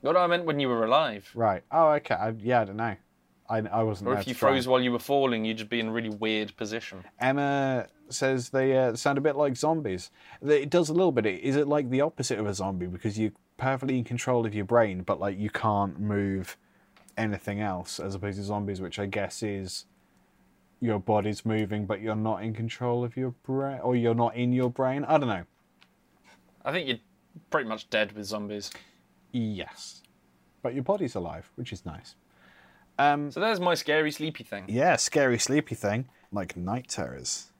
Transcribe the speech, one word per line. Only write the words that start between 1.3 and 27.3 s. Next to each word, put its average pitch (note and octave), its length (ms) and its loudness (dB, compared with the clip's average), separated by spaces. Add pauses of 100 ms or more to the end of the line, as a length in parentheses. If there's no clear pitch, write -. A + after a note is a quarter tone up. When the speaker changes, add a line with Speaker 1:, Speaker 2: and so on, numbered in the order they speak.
Speaker 2:
Right. G#2+ 280 2 (100)
Oh, D#3+ 200 6
okay. D3 220 0
I, G#2+ 240 -2
yeah, A#2 220 4
I A2 60 2
don't G2+ 100 -10
know. A2 200 -2 (520)
I, A2 100 0
I A2 240 0
wasn't G#2 260 -2
Speaker 1:
Or - 40 2
Speaker 2:
there - 80 0
Speaker 1:
if F3+ 80 -4
you B2 60 -4
Speaker 2:
to - 40 -10
try. - 120 4
Speaker 1:
froze C3 180 0
while B2+ 120 4
you B2 120 0
were A#2+ 80 -2
falling, C3 440 0
you'd A2 120 -2
just G#2+ 140 -10
be A#2+ 100 0
in A2+ 80 -2
a A2 40 -4
really A2+ 180 -2
weird G#2+ 460 -2
position. G#2 460 -8 (160)
Speaker 2:
Emma C3+ 720 0 (200)
says C3 420 -2
they, C3 280 4
uh, B2+ 160 2
sound C#3 240 0
a - 20 0
bit D3 140 2
like C#3 220 2
zombies. D3 540 -2 (300)
They, C#3+ 220 4
it D3 80 -6
does F3 180 4
a D#3 40 -2
little F3+ 180 4
bit. A#2 160 2
Is A2+ 300 0
it, D3 100 2
like, C#3+ 240 0
the C3 100 2
opposite C#3 380 0
of G#2+ 80 0
a G2+ 80 -2
zombie? F#2 320 -2
Because G2+ 320 -4
you're G#2+ 140 0 (240)
perfectly C3 420 -2
in A#2 60 -2
control A#2+ 420 0
of G#2 80 -4
your G#2 100 -2
brain, G2+ 380 4
but, F2+ 160 0
like, F#2+ 180 -2
you G#2 140 -2
can't G2+ 480 0
move G2+ 580 -2 (600)
anything G#2 440 -4
else, F#2+ 380 -6
as F#2+ 160 -6
opposed G2 240 -6
to G2+ 60 -6
zombies, G2+ 360 -4
which F#2 200 -8
I G2+ 60 -2
guess G2 360 -4
is G2 420 -6 (960)
your G#2+ 200 0
body's G#2 440 0
moving, G#2+ 420 0
but G2 140 -2
you're A2 160 -2
not G#2+ 280 -2
in A2+ 100 -4
control A#2+ 500 -2
of A#2 120 -6
your C3 160 -2 (100)
brain, C3+ 380 -2
or B2 160 2
you're A#2 180 4
not A#2 220 2
in B2 160 2
your B2+ 180 2
brain. C3+ 340 0
I D3+ 140 4
don't C3+ 100 2
know. F#2+ 160 -2 (1200)
Speaker 1:
I C#3+ 60 -2
think D#3+ 160 -2
you're A#2+ 120 0 (520)